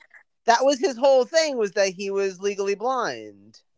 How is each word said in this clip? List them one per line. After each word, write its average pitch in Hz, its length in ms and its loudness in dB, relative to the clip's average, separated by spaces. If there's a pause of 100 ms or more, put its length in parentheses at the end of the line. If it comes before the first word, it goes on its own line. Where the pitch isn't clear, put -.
(460)
That 233 180 4
was 269 160 2
his 269 160 -2
whole 262 280 4
thing, 311 320 0
was 208 160 -2
that 196 180 2
he 196 200 -8
was 196 300 -4
legally 202 340 -4
blind. 123 840 -8 (160)